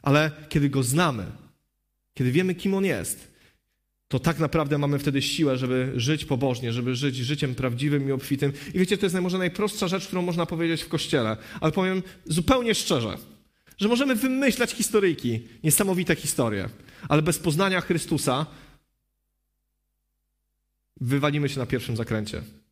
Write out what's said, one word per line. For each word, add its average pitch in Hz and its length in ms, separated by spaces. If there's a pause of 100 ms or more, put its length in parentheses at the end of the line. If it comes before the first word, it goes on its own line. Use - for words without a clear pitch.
Ale 147 240 (180)
kiedy 143 200
Go 131 140
znamy, 127 420 (880)
kiedy 123 180
wiemy, 180 240
kim 190 180
On 196 120
jest, - 460 (760)
to - 120
tak 160 200
naprawdę 151 380
mamy 143 220
wtedy 139 220
siłę, 143 360
żeby 127 380
żyć 143 300
pobożnie, 123 480
żeby 123 220
żyć 131 200
życiem 131 400
prawdziwym 135 540
i - 20
obfitym. 139 420 (200)
I 180 60
wiecie, 185 180
to 202 80
jest 175 100
naj-, 185 60
może 180 160
najprostsza 185 500
rzecz, 190 200
którą 180 140
można 175 240
powiedzieć 165 380
w - 40
Kościele. 117 500 (240)
Ale 156 100
powiem 185 320 (220)
zupełnie 226 500
szczerze, 113 420 (600)
że 196 100
możemy 247 280
wymyślać 254 560
historyjki, 165 680 (240)
niesamowite 180 520
historie, 110 540 (400)
ale 151 120
bez 160 180
poznania 175 420
Chrystusa 156 640 (2500)
wywalimy 143 480
się 143 100
na 123 60
pierwszym 123 320
zakręcie. 110 440 (300)